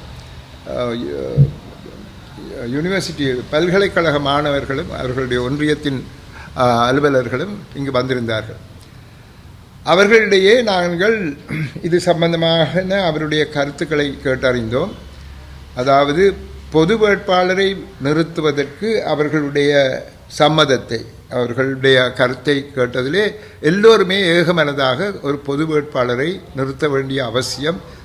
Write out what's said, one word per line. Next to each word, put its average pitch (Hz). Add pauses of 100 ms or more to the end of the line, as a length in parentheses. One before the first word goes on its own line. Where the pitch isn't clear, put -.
(760)
ஆ, 123 (1800)
யூனிவர்சிட்டி 147 (100)
பல்கலைக்கழக 170
மாணவர்களும் 143
அவர்களுடைய 127
ஒன்றியத்தின், 143 (540)
ஆ, 120
அலுவலர்களும் 139 (220)
இங்கு 139
வந்திருந்தார்கள். 123 (1300)
அவர்களிடையே 202
நாங்கள் 180 (460)
இது 170
சம்பந்தமான 165
அவருடைய 151
கருத்துக்களை 143
கேட்டறிந்தோம். 127 (840)
அதாவது 143 (380)
பொது 165
வேட்பாளரை 190 (200)
நிறுத்துவதற்கு 156
அவர்களுடைய 143 (360)
சம்மதத்தை, 147 (240)
அவர்களுடைய 131
கருத்தை 131 (100)
கேட்டதிலே 131 (260)
எல்லோருமே 196
ஏகமனதாக 160
ஒரு 143
பொது 143
வேட்பாளரை 139 (140)
நிறுத்த 135
வேண்டிய 135
அவசியம் 131 (120)